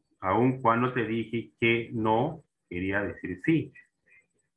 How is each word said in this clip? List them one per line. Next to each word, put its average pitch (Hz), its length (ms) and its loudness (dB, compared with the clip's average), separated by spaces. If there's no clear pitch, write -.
aún 117 420 0
cuando 120 300 4
te 117 140 -2
dije 110 560 -4
que 117 320 2
no, 113 500 0
quería 95 360 -2
decir 90 420 -8
sí". 160 260 2